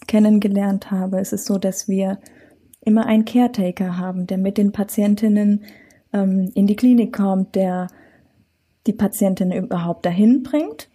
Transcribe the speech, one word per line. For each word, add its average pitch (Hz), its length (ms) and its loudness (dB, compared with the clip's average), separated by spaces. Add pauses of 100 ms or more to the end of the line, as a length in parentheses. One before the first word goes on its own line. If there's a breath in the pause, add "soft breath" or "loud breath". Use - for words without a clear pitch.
kennengelernt 202 840 0
habe, 190 280 -2
ist 196 140 -6
es 202 100 -6
so, 202 140 -2
dass 190 320 -6
wir 190 300 -2 (680 soft breath)
immer 220 200 2
einen 220 180 2
Caretaker 196 760 -2
haben, 185 300 -4
der 190 100 -4
mit 196 200 -2
den 202 160 2
Patientinnen, 208 920 0 (480 loud breath)
ähm, 190 420 0
in 202 140 2
die 208 80 2
Klinik 240 400 4
kommt, 190 400 0
der 180 320 0 (1000 soft breath)
die 214 40 2
Patientinnen 190 760 -2
überhaupt 170 400 -4
dahin 214 380 4
bringt 381 520 -6